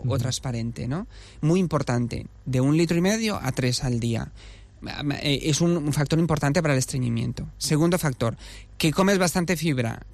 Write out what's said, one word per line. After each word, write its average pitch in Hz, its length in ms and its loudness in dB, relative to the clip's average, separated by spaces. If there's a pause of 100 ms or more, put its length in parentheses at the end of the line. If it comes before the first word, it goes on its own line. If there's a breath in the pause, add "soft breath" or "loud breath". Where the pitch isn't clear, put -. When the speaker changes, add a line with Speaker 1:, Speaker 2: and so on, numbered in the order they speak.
Speaker 1:
o 127 60 2
Speaker 2:
Ujú. 135 80 2
Speaker 1:
transparente, 120 680 -4
¿no? 143 200 -4 (340 loud breath)
Muy 160 200 4
importante, 127 680 -2 (180)
de 127 160 0
un 143 160 4
litro 170 200 2
y 170 40 2
medio 214 420 0
a 123 100 -2
tres 123 320 0
al 123 160 0
día. 117 300 -2 (920 loud breath)
Eh, 143 220 0
es 151 180 2
un, 170 160 4
un 147 160 -2
factor 151 240 2
importante 156 420 2
para 151 140 2
el 131 40 4
estreñimiento. 123 800 -2
Segundo 170 420 2
factor, 120 380 0 (400 loud breath)
que 160 160 2
comes 196 260 4
bastante 180 380 2
fibra, 131 580 -2